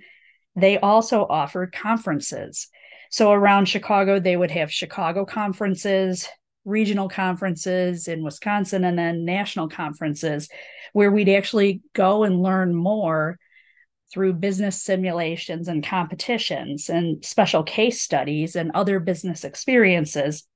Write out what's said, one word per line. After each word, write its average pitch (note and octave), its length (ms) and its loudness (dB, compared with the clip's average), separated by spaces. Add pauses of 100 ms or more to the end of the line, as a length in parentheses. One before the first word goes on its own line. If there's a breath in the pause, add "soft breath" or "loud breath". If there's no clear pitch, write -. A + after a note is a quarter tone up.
(540 loud breath)
they G3 240 4
also G#3+ 480 4
offered F3+ 460 -2
conferences. F#3+ 960 -4 (420 loud breath)
So G#3 220 4
around G3+ 380 6
Chicago, G3 500 2
they F3+ 160 2
would F3 160 0
have D#3 200 -4
Chicago E3+ 520 -4
conferences, G3 1040 -2 (380)
regional G3+ 420 0
conferences F3+ 1040 -2
in D#3+ 120 -6
Wisconsin, F#3+ 640 -2
and F3 160 0
then E3+ 240 -2
national F3+ 460 -4
conferences D3+ 800 -6 (420 loud breath)
where G3+ 180 6
we'd G3+ 200 4
actually G3 520 2 (120)
go G#3 320 4
and F#3 180 2
learn F#3 320 2
more E3+ 640 0 (720 soft breath)
through F#3+ 220 0
business F#3+ 500 -2
simulations E3+ 840 -4
and D#3 160 -2
competitions E3+ 1040 -4
and E3+ 340 0
special F3+ 400 2
case A3+ 380 0
studies D3+ 560 -2
and E3 160 -4
other G3 260 0
business F3 460 -4
experiences. D#3 1000 2 (100)